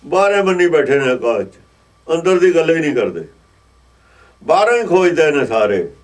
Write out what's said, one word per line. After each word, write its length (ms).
ਬਾਹਰੇ 360
ਬੰਨੀ 260
ਬੈਠੇ 320
ਨੇ 120
ਆਕਾਸ਼ 360
'ਚ, 60
ਅੰਦਰ 280
ਦੀ 160
ਗੱਲ 200
ਹੀ 40
ਨਹੀਂ 160
ਕਰਦੇ, 320
ਬਾਹਰੋਂ 340
ਹੀ 100
ਖੋਜਦੇ 440
ਨੇ 140
ਸਾਰੇ। 460